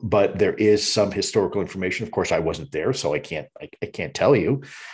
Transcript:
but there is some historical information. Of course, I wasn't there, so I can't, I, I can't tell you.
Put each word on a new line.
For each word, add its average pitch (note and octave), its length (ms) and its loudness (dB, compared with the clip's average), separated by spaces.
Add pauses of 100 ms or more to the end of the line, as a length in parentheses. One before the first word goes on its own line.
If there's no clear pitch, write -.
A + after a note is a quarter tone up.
but G2 360 2
there F#2+ 160 4
is G#2+ 360 4
some G2+ 200 2
historical G2 500 0
information. F#2 460 -4
Of - 60 -10
course, F#2 180 -2
I E2 80 2
wasn't D#2+ 320 -4
there, E2 220 -2
so D2+ 200 -2
I D2+ 60 0
can't, D2+ 300 -8 (120)
I, D2 80 -14 (140)
I - 40 -8
can't - 280 -8
tell C3+ 220 4
you. A#2 260 0 (320)